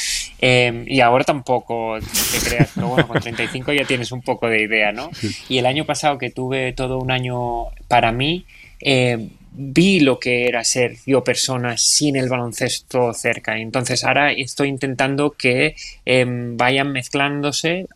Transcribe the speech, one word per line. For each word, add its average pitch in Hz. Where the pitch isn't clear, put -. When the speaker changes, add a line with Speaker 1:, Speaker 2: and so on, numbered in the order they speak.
Speaker 1:
Em, 123
y 135
ahora 123
tampoco 120
te -
creas, 120
pero -
bueno, 151
con 147
treinta 117
y 113
cinco 131
ya 143
tienes 123
un 123
poco 120
de 110
idea, 107
¿no? 135
Speaker 2:
Sí. 107
Speaker 1:
Y 127
el 120
año 139
pasado 147
que 131
tuve 131
todo 131
un 127
año 123
para 117
mí, 151
eh, 123
vi 160
lo 135
que 123
era 117
ser 120
yo 131
persona 123
sin -
el 127
baloncesto 120
cerca. 110
Entonces 117
ahora 135
estoy 131
intentando 139
que, 135
em, 123
vayan 135
mezclándose, 143